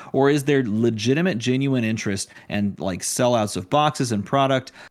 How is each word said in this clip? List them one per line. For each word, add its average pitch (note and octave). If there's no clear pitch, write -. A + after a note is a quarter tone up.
or C3+
is D3
there C#3
legitimate, A#2
genuine C3
interest A2
and, G2+
like, F#2
sellouts A#2+
of -
boxes C#3+
and G2+
product? C3+